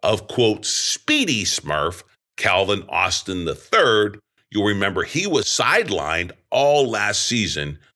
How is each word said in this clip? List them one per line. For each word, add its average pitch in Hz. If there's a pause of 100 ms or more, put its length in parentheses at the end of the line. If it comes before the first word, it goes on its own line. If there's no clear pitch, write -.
of, 107
quote, 110
"Speedy 185
Smurf," 76 (340)
Calvin 98
Austin 90
the 73
third. 107 (300)
You'll 104
remember 98
he 185
was 151
sidelined 87 (180)
all 143
last 104
season, 76 (180)